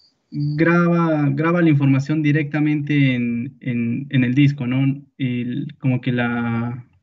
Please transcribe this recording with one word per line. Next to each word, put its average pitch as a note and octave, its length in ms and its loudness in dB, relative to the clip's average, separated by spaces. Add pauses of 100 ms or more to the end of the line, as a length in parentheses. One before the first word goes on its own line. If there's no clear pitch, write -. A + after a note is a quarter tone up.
(300)
graba, D#3+ 1000 2
graba D#3+ 300 0
la E3 100 4
información C#3 520 2
directamente D3 920 0
en, A#2+ 460 -4
en, A#2+ 500 -4
en C3 140 2
el B2 100 0
disco, C#3 320 2
¿no? C3+ 360 0 (160)
El, B2 600 -6
como C3 220 0
que B2+ 120 -2
la, A#2+ 720 -4 (160)